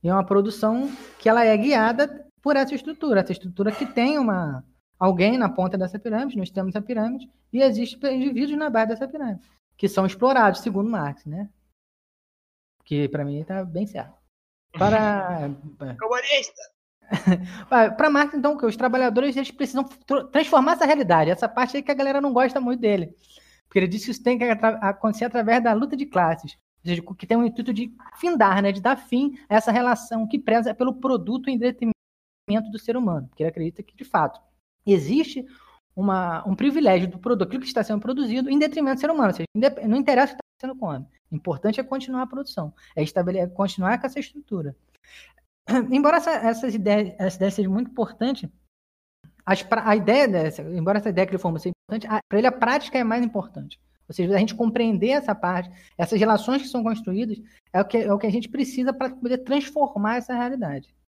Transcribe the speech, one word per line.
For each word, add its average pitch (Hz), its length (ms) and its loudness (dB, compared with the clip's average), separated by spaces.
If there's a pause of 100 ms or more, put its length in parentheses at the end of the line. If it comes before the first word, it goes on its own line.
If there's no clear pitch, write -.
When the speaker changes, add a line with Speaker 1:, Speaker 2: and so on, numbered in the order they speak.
Speaker 1:
E 170 60 0
é 180 40 4
uma 190 120 2
produção 220 640 0 (280)
que - 100 0
ela 233 160 6
é 220 140 6
guiada 247 680 2 (140)
por 285 140 2
essa 269 200 0
estrutura, 285 460 0
essa 185 100 -2
estrutura 185 400 -4
que 247 140 -4
tem 277 340 0
uma, 175 440 -2 (360)
alguém 190 400 4
na 208 100 2
ponta 185 260 -2
dessa 185 220 -4
pirâmide, 233 400 -4
no 190 60 -2
extremo 190 260 -4
dessa 208 160 -6
pirâmide, 240 420 -4 (240)
e 247 100 2
existem 233 380 2
pe-, 277 120 -2
indivíduos 269 480 -2
na 302 100 -2
base 220 200 2
dessa 233 180 -6
pirâmide, 262 340 -8 (340)
que 202 120 -2
são 190 180 2
explorados, 214 560 2
segundo 208 280 -2
Marx, 147 360 -6
né? 180 240 -10 (1400)
Que 143 240 -2
pra 143 160 -4
mim 143 180 -6
tá 190 220 -6
bem 180 220 -6
certo. - 280 -12 (560)
Para 190 760 0
Speaker 2:
<laughs> 139 500 -12
Comunista! 254 640 -2 (480)
Speaker 1:
<laughs> - 600 -2
Pra, 226 200 6
pra 302 200 2
Marx, 294 240 2
então, 285 240 0
que 247 80 -4
os 226 100 0
trabalhadores, 254 600 0
eles 269 120 -4
precisam 269 360 -4 (200)
tro-, 277 220 0
transformar 302 460 4
essa 330 120 2
realidade, 180 460 4
essa 196 160 0
parte 247 300 -2
aí 277 40 -4
que 285 100 -8
a 277 40 0
galera 269 240 0
não 277 140 0
gosta 262 260 2
muito 247 220 -2
dele. 196 340 0 (520)
Porque - 120 2
ele 190 80 2
diz 202 160 -4
que 247 80 -6
isso - 120 -8
tem 247 140 2
que 233 60 -2
atra-, 226 380 2
acontecer 214 440 -2
através 233 380 2
da 226 100 4
luta 269 220 0
de 269 100 -4
classes, 165 480 0 (300)
ou 170 60 -6
seja, 170 120 -2 (160)
que - 100 -16
tem 226 100 4
o 240 80 4
intuito 233 280 -4
de 233 200 -4 (220)
findar, 220 460 4
né, 202 100 4
de 196 100 -6
dar 254 140 2
fim 262 420 -2 (120)
a 208 60 2
essa 220 160 4
relação 233 560 0
que 285 120 -2
preza 226 340 2
pelo 254 220 0
produto 254 540 -2
em 254 80 -2
detrimento 240 360 0 (760)
do 214 80 -10
ser 233 160 -4
humano, 175 320 -2
porque - 160 -6
ele 160 60 0
acredita 170 340 -6
que, - 120 -20
de 254 100 -16
fato, - 340 0 (460)
existe 202 600 2 (500)
uma, 185 520 -2
um 190 80 0
privilégio 226 540 4
do - 100 -14
produto, 220 280 0
aquilo 254 140 -6
que - 60 -10
está 220 160 -2
sendo 208 160 -2
produzido, 254 500 -2
em 277 80 2
detrimento 302 380 0
do 262 60 -6
ser 302 80 0
humano, 277 200 2
ou 175 40 0
seja, 165 220 -6
indep-, 254 320 2
não 220 100 2
interessa 277 360 2
o - 40 -20
que - 40 -20
está - 260 -16
sendo 262 120 -12
com 233 60 -6
o 170 40 -4
homem. 135 180 -8 (220)
O 160 60 -8
importante 180 440 -2
é 254 40 -4
continuar 262 380 -6
a 254 60 -4
produção, 254 460 -10 (220)
é 156 80 0
estabele-, 180 360 -2
é 180 80 0
continuar 190 520 -2
com 269 80 -6
essa 262 120 -6
estrutura. 185 560 -8 (920)
<clears throat> 247 240 2
Embora 285 260 6
essa, 330 140 0
essas 233 420 0
ideias, 208 460 0
essa 185 160 -2
ideia 190 160 0
seja 196 180 -2
muito 233 220 -2
importante, 233 580 -4 (960)
as 190 180 0
pra-, 220 240 0
a 214 80 6
ideia 226 320 4
dessa, 160 340 0
embora 175 380 0
essa 214 100 -2
ideia 185 160 2
que 185 60 -8
ele 185 100 -4
formou 165 180 -2
seja 180 140 -6
importante, 220 340 -10
a, 220 200 -2
pra 196 100 0
ele 240 100 4
a 254 40 4
prática 254 460 -2
é 247 60 2
mais 233 200 0
importante. 180 560 -8 (280)
Ou 156 60 -14
seja, 180 200 0
a 196 40 4
gente 214 180 2
compreender 226 540 0
essa 277 260 0
parte, 180 340 -4 (280)
essas 175 220 0
relações 220 420 2
que 269 60 -12
são 240 160 -4
construídas, 220 540 -4 (360)
é 185 80 2
o 196 40 2
que, 226 120 -2
é 208 160 2
o 202 40 2
que 214 100 -2
a 202 40 0
gente 233 180 -2
precisa 262 440 -2
pra 262 160 -6
poder 254 300 -4
transformar 254 800 -2
essa 247 160 -6
realidade. 240 600 -6 (140)